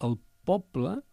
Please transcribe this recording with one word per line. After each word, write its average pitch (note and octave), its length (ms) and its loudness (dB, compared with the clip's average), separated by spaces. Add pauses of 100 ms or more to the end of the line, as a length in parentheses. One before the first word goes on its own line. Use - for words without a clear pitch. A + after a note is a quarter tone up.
el A#2+ 160 0 (220)
poble, F#3 560 0 (180)